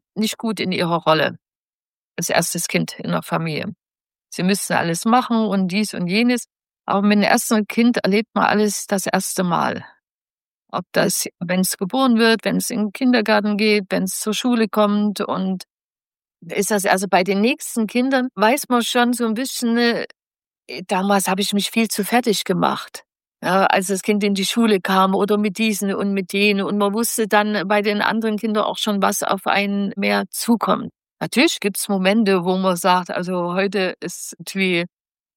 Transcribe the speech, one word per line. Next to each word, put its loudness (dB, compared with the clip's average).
nicht -2
gut -4
in -2
ihrer 0
Rolle. 2
Als -4
erstes -2
Kind -2
in -8
der -2
Familie. -4
Sie -6
müssen 0
alles -2
machen 2
und 0
dies -2
und -4
jenes. 0
Aber 0
mit 4
dem 4
ersten 2
Kind 2
erlebt 2
man 2
alles 0
das -2
erste -2
Mal. -2
Ob -6
das, 0
wenn's -2
geboren 2
wird, 4
wenn's -2
in -4
den -8
Kindergarten 2
geht, 2
wenn's -2
zur -4
Schule 0
kommt 0
und -4
ist -2
das, 0
also 2
bei 4
den 0
nächsten 0
Kindern 0
weiß 2
man 2
schon 2
so -2
ein -2
bisschen, -2
äh, 0
damals 2
habe 0
ich -2
mich 0
viel 0
zu -4
fertig 0
gemacht. -2
Ja, 2
als 2
das -4
Kind 0
in 2
die 0
Schule 2
kam 2
oder 2
mit -2
diesen 0
und -2
mit -4
denen. 2
Und -2
man 2
wusste -2
dann 0
bei 2
den 0
anderen 0
Kindern -2
auch -4
schon, -2
was 0
auf -4
einen 0
mehr -2
zukommt. -2
Natürlich 0
gibt's -4
Momente, 2
wo 2
man 2
sagt, 2
also -4
heute 0
ist -10
wie, 0